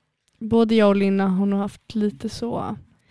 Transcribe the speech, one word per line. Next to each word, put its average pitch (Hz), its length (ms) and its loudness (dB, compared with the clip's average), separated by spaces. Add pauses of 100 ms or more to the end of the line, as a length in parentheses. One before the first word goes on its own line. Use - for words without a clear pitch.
(400)
Både 226 360 2
jag 208 140 6
och 196 60 4
Lina 196 320 0
har 190 180 0
nog 196 140 0
haft - 360 -10
lite 208 340 -4
så. 233 460 -8 (360)